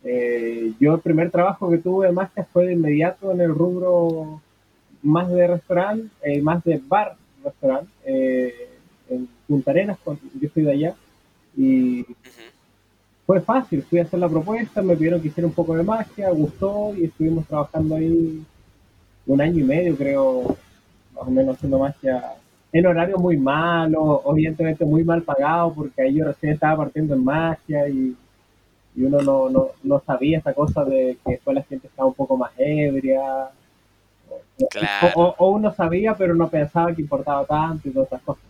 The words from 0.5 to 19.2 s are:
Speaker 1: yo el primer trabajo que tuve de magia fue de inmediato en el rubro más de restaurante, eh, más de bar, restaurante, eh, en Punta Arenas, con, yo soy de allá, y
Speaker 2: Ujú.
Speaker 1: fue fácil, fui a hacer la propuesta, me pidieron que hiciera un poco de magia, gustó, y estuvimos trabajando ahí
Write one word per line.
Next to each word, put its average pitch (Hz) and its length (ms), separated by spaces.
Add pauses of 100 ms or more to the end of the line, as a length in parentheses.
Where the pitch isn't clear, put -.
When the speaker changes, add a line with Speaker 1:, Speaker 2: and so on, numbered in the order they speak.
Speaker 1:
yo 147 160
el 165 60
primer 165 300
trabajo 180 400
que 170 80
tuve 185 300
de 175 40
magia 185 400
fue 180 140
de 180 80
inmediato 170 580
en 180 80
el 175 80
rubro 165 960 (580)
más 170 300
de 180 160
restaurante, 190 760
eh, 143 200
más 165 220
de 165 180
bar, 208 340 (260)
restaurante, 269 480 (140)
eh, 262 760 (300)
en 127 180 (220)
Punta 143 220
Arenas, 196 340
con, 147 160 (180)
yo 147 140
soy 156 120
de 147 80
allá, 151 220 (640)
y 127 460
Speaker 2:
Ujú. 123 120 (1120)
Speaker 1:
fue 185 160
fácil, 226 420
fui - 160
a 175 40
hacer 170 160
la 175 100
propuesta, 208 540
me 180 140
pidieron 165 260
que 156 60
hiciera 170 180
un 160 80
poco 165 200
de 165 80
magia, 208 480
gustó, 196 640
y 175 120
estuvimos 160 420
trabajando 156 480
ahí 160 460 (840)